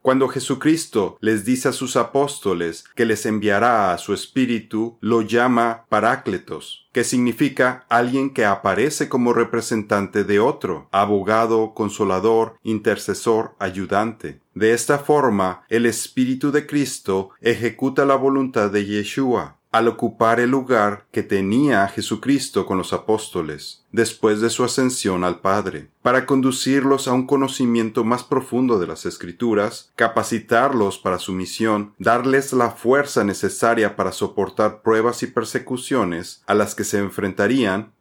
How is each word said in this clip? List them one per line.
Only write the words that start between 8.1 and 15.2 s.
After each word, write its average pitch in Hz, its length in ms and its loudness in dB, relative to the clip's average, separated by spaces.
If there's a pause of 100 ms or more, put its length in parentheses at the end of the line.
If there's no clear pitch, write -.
que 123 160 0
aparece 101 640 0
como 120 240 2
representante 107 880 0
de 101 160 2
otro, 127 520 -2
abogado, 107 800 2
consolador, 110 880 0
intercesor, 110 960 -2
ayudante. 98 800 -4 (140)
De 110 180 4
esta 139 260 0
forma, 113 720 2